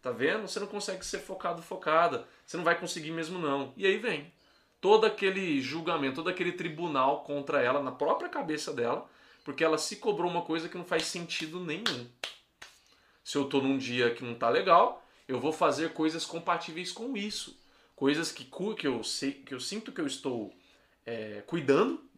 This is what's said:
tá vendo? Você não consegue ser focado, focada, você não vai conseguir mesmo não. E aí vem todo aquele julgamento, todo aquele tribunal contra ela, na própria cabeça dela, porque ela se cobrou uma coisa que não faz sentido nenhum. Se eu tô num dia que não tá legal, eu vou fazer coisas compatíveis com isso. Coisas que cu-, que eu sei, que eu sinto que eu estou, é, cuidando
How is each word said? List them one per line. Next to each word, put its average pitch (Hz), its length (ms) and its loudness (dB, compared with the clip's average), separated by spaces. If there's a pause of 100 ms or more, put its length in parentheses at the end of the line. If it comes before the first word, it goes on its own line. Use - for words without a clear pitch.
tá 127 100 -4
vendo? 170 360 0
Você - 120 -6
não 170 80 -6
consegue 190 380 -6
ser 185 140 -6
focado, 170 420 -6
focada, 156 680 2 (180)
você - 120 -8
não 180 60 -2
vai 170 160 4
conseguir 165 320 -6
mesmo 165 280 -6
não. 139 380 -2
E 190 80 0
aí 196 120 4
vem 202 340 -4 (500)
todo 220 240 8
aquele 190 560 2
julgamento, 147 560 -2
todo 165 120 -2
aquele 180 220 0
tribunal 156 720 0
contra 143 380 0
ela, 131 200 4
na 131 100 -4
própria 220 380 0
cabeça 160 440 -4
dela, 120 360 -2 (340)
porque 139 200 -2
ela 156 140 4
se 175 200 -4
cobrou 175 320 0
uma 170 120 0
coisa 160 280 -2
que - 80 -10
não 175 80 -8
faz 165 200 0
sentido 170 540 -6
nenhum. 160 480 -4 (1160)
Se - 140 -4
eu 139 80 2
tô 135 160 2
num 135 160 2
dia 120 360 2
que - 100 -10
não 120 120 -6
tá 117 140 0
legal, 175 560 6 (220)
eu 127 120 0
vou 143 120 0
fazer 151 420 2
coisas 160 320 0
compatíveis 170 640 -4
com 240 240 -6
isso. - 440 -8 (360)
Coisas 147 360 2
que - 140 -14
cu-, 208 300 -6
que 160 120 -2
eu 120 160 0
sei, 139 300 -4
que - 200 -14
eu 127 60 -8
sinto 214 320 -8
que 190 100 -6
eu 147 60 -2
estou, 120 460 -4 (520)
é, 107 400 -8
cuidando 170 580 4 (140)